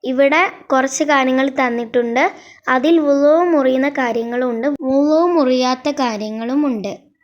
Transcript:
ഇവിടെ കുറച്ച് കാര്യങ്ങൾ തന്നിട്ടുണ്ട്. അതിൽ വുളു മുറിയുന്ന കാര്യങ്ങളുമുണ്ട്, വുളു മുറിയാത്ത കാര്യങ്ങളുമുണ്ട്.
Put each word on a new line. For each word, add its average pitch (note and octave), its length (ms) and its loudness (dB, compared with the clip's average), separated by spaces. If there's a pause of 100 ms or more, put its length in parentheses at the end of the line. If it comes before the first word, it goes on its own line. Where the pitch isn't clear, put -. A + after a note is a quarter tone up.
ഇവിടെ C#4 380 2 (280)
കുറച്ച് C4+ 420 0
കാര്യങ്ങൾ C4 360 2 (120)
തന്നിട്ടുണ്ട്. A#3+ 640 -2 (500)
അതിൽ C#4+ 200 2 (120)
വുളു C#4+ 280 4 (180)
മുറിയുന്ന C4 380 2 (100)
കാര്യങ്ങളുമുണ്ട്, A#3+ 680 -4 (200)
വുളു D4 320 2 (140)
മുറിയാത്ത B3+ 560 0 (120)
കാര്യങ്ങളുമുണ്ട്. A3+ 880 -4 (320)